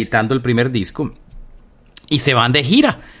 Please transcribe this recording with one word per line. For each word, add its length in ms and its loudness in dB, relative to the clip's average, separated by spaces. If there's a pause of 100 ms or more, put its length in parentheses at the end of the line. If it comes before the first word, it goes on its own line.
editando 340 -2
el 80 -2
primer 280 0
disco, 420 -4 (960)
y 80 2
se 160 2
van 180 4
de 120 2
gira. 360 2 (200)